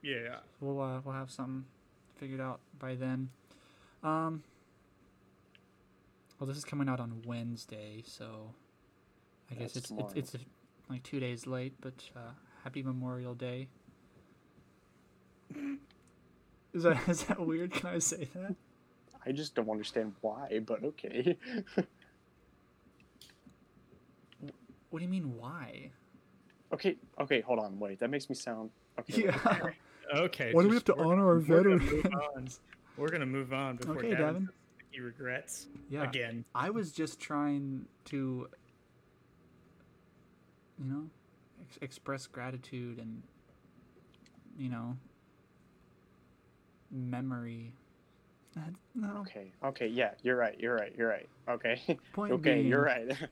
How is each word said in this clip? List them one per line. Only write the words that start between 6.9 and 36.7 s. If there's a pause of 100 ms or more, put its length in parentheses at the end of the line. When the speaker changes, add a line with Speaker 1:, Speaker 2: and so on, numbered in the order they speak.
Speaker 2:
on
Wednesday,
so (960)
I
guess
Speaker 3:
That's
Speaker 2:
it's,
it's,
it's,
Speaker 3:
tomorrow. (420)
Speaker 2:
like,
two
days
late,
but, (220)
uh, (440)
happy
Memorial
Day. (3000)
Is
that,
<laughs>
is
that
weird?
Can
I
say
that? (720)
Speaker 3:
I
just
don't
understand
why,
but
okay.
<laughs> (3000)
Speaker 2:
Wh-, (420)
what
do
you
mean,
why? (840)
Speaker 3:
Okay, (220)
okay,
hold
on,
wait.
That
makes
me
sound, (300)
okay.
Speaker 2:
Yeah.
<laughs> (360)
Speaker 1:
Okay,
Speaker 2:
Why
do
we
Speaker 1:
just
Speaker 2:
have
to
Speaker 1:
we're,
Speaker 2:
honor
our
Speaker 1:
we're
gonna
Speaker 2:
veterans?
Speaker 1:
move (240)
on. (480)
We're
gonna
move
on
before
Speaker 2:
Okay,
Speaker 1:
Davin
Speaker 2:
Davin.
Speaker 1:
says (420)
he
regrets (220)
Speaker 2:
Yeah.
Speaker 1:
again. (100)
Speaker 2:
I
was